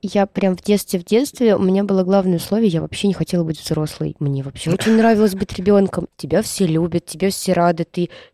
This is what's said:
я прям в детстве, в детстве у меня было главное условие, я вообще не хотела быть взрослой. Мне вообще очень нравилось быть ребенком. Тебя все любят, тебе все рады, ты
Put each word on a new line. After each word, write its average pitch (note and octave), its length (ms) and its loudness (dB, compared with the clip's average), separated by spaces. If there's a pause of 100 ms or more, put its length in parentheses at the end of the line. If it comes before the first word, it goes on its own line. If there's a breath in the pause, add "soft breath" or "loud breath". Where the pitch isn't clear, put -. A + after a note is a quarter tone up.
я G3+ 240 0
прям F#3+ 320 -2
в - 60 -20
детстве, G3+ 360 0
в E3+ 60 -12
детстве A3+ 500 2
у - 60 0
меня F#3+ 220 2
было G3 200 0
главное F#3 340 2
условие, G#3+ 320 0
я D#3+ 120 0
вообще - 260 -4
не F#3+ 60 2
хотела F3 300 -2
быть D#3+ 180 -6
взрослой. D#3 580 -4
Мне C#3 240 -2
вообще C#3 280 -8
очень G#3+ 260 0
нравилось A3 380 4
быть G3 220 -6
ребенком. G3 500 2 (100)
Тебя D#3+ 240 0
все - 240 -2
любят, E3 400 0
тебе F#3+ 240 -4
все - 240 -2
рады, F3 320 2
ты F3 240 -4 (240 loud breath)